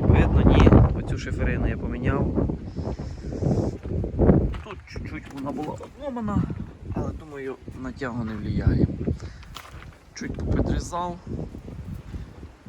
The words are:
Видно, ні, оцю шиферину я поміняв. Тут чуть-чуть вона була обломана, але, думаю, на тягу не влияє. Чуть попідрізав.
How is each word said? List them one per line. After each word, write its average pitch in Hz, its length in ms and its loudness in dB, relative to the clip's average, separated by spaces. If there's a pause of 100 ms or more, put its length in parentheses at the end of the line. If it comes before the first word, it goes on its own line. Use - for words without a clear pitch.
Видно, - 340 6
ні, - 260 10 (360)
оцю - 140 -4
шиферину 127 500 -2
я 120 80 -2
поміняв. 123 840 -2 (2000)
Тут - 140 -12 (100)
чуть-чуть - 460 -12
вона 139 160 -8
була - 260 -6 (220)
обломана, 240 440 -2 (520)
але, - 180 -4
думаю, 139 440 -10 (260)
на 127 100 -8
тягу 120 320 -6
не 110 100 -6
влияє. - 520 2 (1300)
Чуть - 220 -8
попідрізав. - 840 -2 (1500)